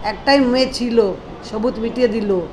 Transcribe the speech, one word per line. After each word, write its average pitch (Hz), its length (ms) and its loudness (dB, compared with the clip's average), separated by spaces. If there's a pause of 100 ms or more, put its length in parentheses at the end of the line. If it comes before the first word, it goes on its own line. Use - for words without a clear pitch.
একটাই 269 360 2
মেয়ে 254 320 2
ছিল, 233 260 0 (460)
সবুত 220 340 -4
মিটিয়ে 233 300 0
দিল 208 220 -2 (220)